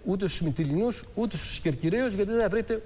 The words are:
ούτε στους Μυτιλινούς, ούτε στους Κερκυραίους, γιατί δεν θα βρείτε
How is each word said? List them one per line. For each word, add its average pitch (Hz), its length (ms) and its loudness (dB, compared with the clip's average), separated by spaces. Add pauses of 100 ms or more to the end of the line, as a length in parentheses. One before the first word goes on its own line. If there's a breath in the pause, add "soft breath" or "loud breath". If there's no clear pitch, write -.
ούτε 190 220 0
στους - 140 -2
Μυτιλινούς, 160 640 0 (120)
ούτε 214 220 -2
στους - 220 -4
Κερκυραίους, 175 540 0
γιατί 196 180 0
δεν 233 80 4
θα 214 100 4
βρείτε 220 360 0